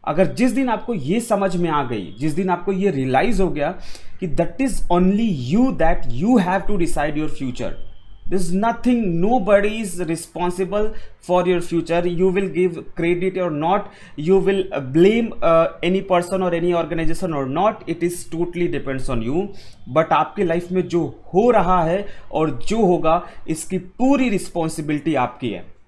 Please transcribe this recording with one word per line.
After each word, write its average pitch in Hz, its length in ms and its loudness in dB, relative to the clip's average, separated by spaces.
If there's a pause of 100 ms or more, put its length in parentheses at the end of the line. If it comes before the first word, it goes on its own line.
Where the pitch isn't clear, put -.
अगर 160 220 2
जिस 240 260 0
दिन 254 160 0
आपको 226 260 -4
ये 175 260 -2
समझ 196 360 0
में 175 140 0
आ 147 140 0
गई, 110 340 -6
जिस 147 140 -2
दिन 185 180 -2
आपको 180 220 -2
ये 190 180 0
रियलाइज 143 500 2
हो 175 100 4
गया 147 200 -2 (500)
कि 185 80 -4
that 165 340 0
is 254 180 2 (120)
only 196 360 4 (260)
you, 240 100 4 (140)
that 160 340 4
you 208 260 4
have 185 280 0
to 196 180 4
decide 151 340 0
your 151 100 -2
future, 123 440 -4 (560)
there 185 140 2
is 165 120 2
nothing, 233 460 2 (200)
nobody 202 600 4
is 196 200 -6
responsible 175 880 -2 (400)
for 180 200 4
your 175 120 2
future, 170 460 0
you 180 300 2
will 196 120 0
give 165 300 0 (160)
credit 175 440 0
or 175 120 -2
not, 165 400 -2 (300)
you 185 180 4
will, 190 240 2 (100)
uh, 147 80 -2
blame, 185 520 4 (100)
uh, 165 240 4 (160)
any 185 200 0
person 185 400 0
or 175 120 0
any 175 200 0
organization 165 600 0
or 139 140 -2
not, 196 400 0
it 170 200 -2
is 175 160 -6 (100)
totally 175 340 -2
depends 135 420 -4
on 113 180 -2
you। 165 140 0 (540)
But 160 160 2
आपके 156 320 0
life 175 280 -2
में 180 160 0
जो 165 180 0 (280)
हो 233 160 4
रहा 180 340 4
है 185 220 -2 (260)
और 147 360 -2
जो 214 180 2
होगा, 170 400 2 (220)
इसकी 170 300 -4
पूरी 262 500 2
responsibility 160 840 -2
आपकी 123 360 -2
है। 90 380 -12